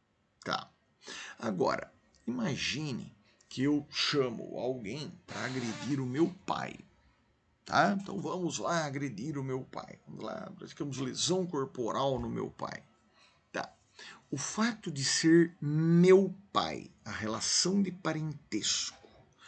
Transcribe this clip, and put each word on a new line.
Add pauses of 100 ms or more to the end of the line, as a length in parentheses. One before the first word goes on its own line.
(420)
Tá. (680)
Agora, (360)
imagine (320)
que
eu
chamo
alguém (140)
pra
agredir
o
meu (160)
pai, (840)
tá?
Então
vamos
lá
agredir
o
meu
pai.
Vamos
lá,
praticamos
lesão
corporal
no
meu
pai. (680)
Tá. (540)
O
fato
de
ser
meu (180)
pai, (120)
a
relação
de
parentesco, (380)